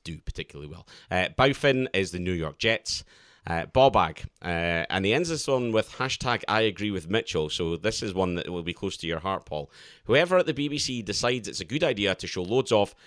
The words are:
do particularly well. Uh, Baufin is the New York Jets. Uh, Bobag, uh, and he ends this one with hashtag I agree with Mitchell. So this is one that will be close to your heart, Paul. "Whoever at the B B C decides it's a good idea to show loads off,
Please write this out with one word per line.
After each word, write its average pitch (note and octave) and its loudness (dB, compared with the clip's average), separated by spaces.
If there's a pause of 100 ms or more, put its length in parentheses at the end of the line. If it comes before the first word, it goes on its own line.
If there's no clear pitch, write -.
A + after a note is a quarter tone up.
do D#2+ -10
particularly D2 -12
well. F2 -18 (240)
Uh, F2+ 0
Baufin C3 4
is F#2+ 0
the F2+ -6
New F2+ -2
York D#2+ -4
Jets. - 0 (440)
Uh, E2 -2
Bobag, G#2+ 4 (160)
uh, E2+ 0
and F#2+ 0
he G#2+ 4
ends E3 0
this D#3 -4
one B2 0
with A2 0
hashtag B2 -2
I A2 2
agree G#2 0
with F2 -4
Mitchell. F2+ 0
So E2+ -2
this G#2 -2
is G#2+ -4
one F2+ 0
that E2 -4
will F2 -6
be E2+ -4
close - -6
to - -8
your D#2+ -2
heart, F#2+ -4
Paul. D2+ -6 (340)
"Whoever F3 4
at F3+ 6
the D#3 -2
B D3 -2
B C#3+ -4
C B2+ -4
decides G#2+ -2
it's - -8
a F#2+ -8
good B2+ -2
idea G2+ 2
to - -10
show F#2 -4
loads A#2 2
off, G#2 4 (120)